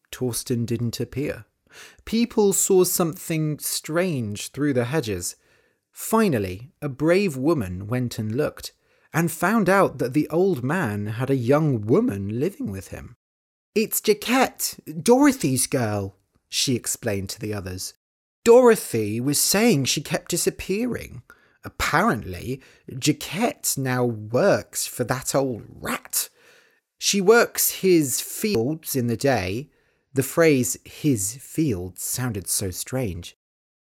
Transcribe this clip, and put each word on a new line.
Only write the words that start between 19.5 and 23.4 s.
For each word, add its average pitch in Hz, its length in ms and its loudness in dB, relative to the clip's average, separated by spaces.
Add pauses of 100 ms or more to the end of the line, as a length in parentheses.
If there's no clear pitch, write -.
she - 160 -2
kept - 280 -6
disappearing. 196 920 -4 (400)
Apparently, 120 1000 -2 (260)
Jaquette 151 880 -2